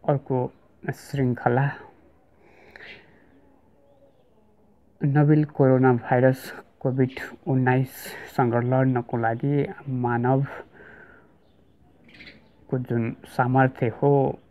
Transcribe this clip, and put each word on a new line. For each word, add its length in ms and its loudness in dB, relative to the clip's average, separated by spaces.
अर्को 340 -2
श्रृङ्खला। 840 -2
नोभेल 480 4
कोरोना 460 4
भाइरस 460 2
कोभिड 320 0
उन्नाइससँग 1080 -2
लड्नको 520 0
लागि 380 -2
मानवको 460 0
जुन 220 -2
सामर्थ्य 640 2
हो 180 2